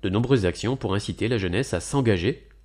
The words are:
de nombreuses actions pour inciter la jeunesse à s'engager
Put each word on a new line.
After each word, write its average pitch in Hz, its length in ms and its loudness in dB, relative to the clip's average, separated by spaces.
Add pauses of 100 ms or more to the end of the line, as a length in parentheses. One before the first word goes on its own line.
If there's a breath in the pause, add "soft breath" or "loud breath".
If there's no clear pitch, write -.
de 101 60 0
nombreuses 117 380 2
actions 107 300 -2
pour 98 180 -2
inciter 101 340 -2
la 120 100 0
jeunesse 95 360 -2
à 87 60 0
s'engager 113 680 0 (160)